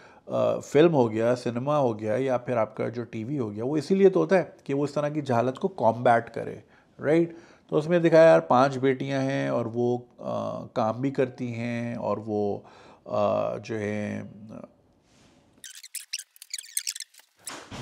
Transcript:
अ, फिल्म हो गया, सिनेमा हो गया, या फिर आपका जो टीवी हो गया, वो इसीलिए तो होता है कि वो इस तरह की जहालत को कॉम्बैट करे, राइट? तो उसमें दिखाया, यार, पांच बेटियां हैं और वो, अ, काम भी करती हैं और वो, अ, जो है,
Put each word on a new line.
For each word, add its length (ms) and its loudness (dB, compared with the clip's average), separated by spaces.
अ, 300 0
फिल्म 320 4
हो 180 4
गया, 260 0
सिनेमा 420 -4
हो 160 0
गया, 240 -4
या 200 0
फिर 200 -6
आपका 320 -2
जो 140 -8
टीवी 340 -8
हो 120 -4
गया, 140 -8
वो 140 -2
इसीलिए 320 6
तो 100 2
होता 160 2
है 300 0
कि 80 -4
वो 120 0
इस 100 -4
तरह 140 -2
की 120 -6
जहालत 360 0
को 100 -2
कॉम्बैट 640 2
करे, 340 -10
राइट? 360 2
तो 80 0
उसमें 240 0
दिखाया, 280 8
यार, 100 8
पांच 380 4
बेटियां 460 0
हैं 260 -2
और 180 -2
वो, 300 0
अ, 680 -8
काम 260 -2
भी 100 -2
करती 400 -4
हैं 440 -6
और 240 -4
वो, 440 -4
अ, 500 0
जो 180 -10
है, 560 -6